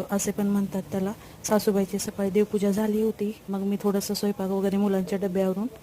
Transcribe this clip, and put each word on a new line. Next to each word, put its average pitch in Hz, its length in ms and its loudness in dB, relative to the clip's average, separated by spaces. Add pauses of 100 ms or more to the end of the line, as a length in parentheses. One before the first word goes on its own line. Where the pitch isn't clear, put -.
(120)
असे 202 200 0
पण 202 160 0
म्हणतात 196 440 0
त्याला. 190 220 -2 (300)
सासूबाईची 202 560 2
सकाळी 196 300 -2
देवपूजा 208 420 2
झाली 214 300 2
होती, 214 340 0 (140)
मग 196 100 -2
मी 196 240 0
थोडंसं 202 300 0
स्वयंपाक 196 360 -2
वगैरे 196 280 2
मुलांच्या 196 420 2
डब्यावरून 190 480 0 (160)